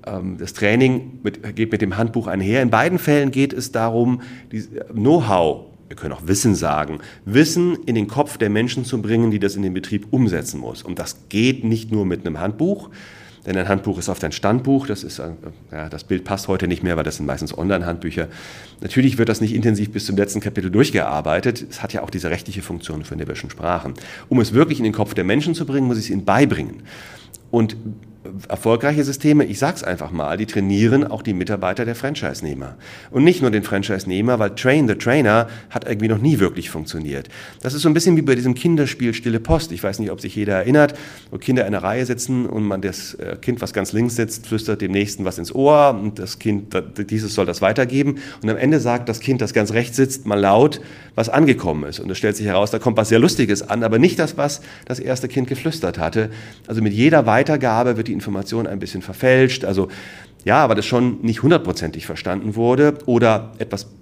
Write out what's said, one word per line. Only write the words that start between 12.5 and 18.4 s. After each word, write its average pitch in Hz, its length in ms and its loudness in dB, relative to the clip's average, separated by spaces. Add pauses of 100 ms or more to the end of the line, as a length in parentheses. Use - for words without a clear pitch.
denn 95 120 -2
ein 92 100 -2
Handbuch 95 300 0
ist 87 100 -8
oft 92 160 -4
ein 78 80 -4
Standbuch. 131 540 0
Das - 180 -8
ist, - 140 -14
äh, 80 140 -10 (380)
ja, 78 200 -10
das 76 140 -12
Bild 92 200 -2
passt - 240 -6
heute 95 180 0
nicht 85 160 -2
mehr, 87 140 0
weil 78 80 0
das - 120 -6
sind 73 100 -6
meistens 73 300 -6
Online-Handbücher. 85 720 -4 (520)